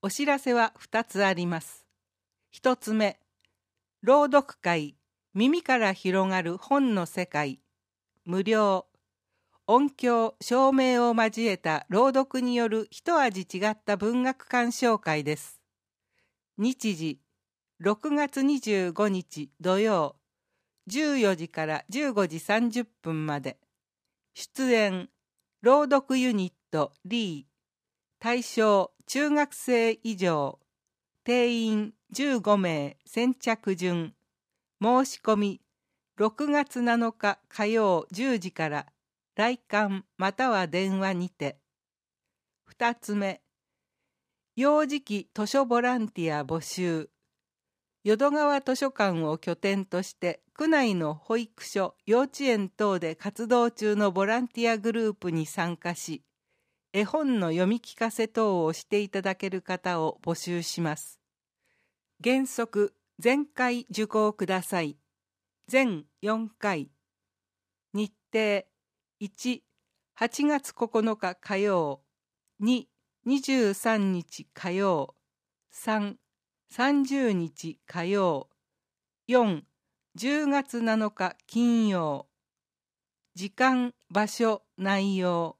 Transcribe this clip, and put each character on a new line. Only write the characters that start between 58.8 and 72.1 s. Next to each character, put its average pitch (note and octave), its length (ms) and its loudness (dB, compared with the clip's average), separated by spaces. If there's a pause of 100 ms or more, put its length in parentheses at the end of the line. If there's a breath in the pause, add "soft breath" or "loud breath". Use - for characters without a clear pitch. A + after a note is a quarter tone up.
て G#3 160 0
い G3+ 80 -6
た G3 120 -4
だ F#3+ 140 -2
け F#3+ 140 -6
る F#3 120 -6
方 F3+ 400 -4
を D#3+ 220 -4
募 E3+ 100 -2
集 F3 280 -6
し - 180 -8
ま D#3 160 -2
す。 - 240 -18 (1040)
原 C4 220 2
則、 G#3 480 -2 (260)
全 C#4 260 2
回 B3 440 -4
受 G#3+ 180 -4
講 G#3+ 240 2
く G#3 140 -6
だ F#3 160 -2
さ F3 220 -4
い。 D3 140 -6 (720)
全 A3+ 380 0 (160)
四 A3 280 -4
回。 F3+ 420 -6 (1000)
日 G#3 220 -6 (180)
程、 G#3 340 0 (540)
一、 A#3+ 440 -8 (500)
八 A#3+ 320 -2
月 D4 280 -2
九 A3+ 280 -2
日 G#3+ 340 -2
火 - 220 -6
曜。 F3+ 440 0 (580)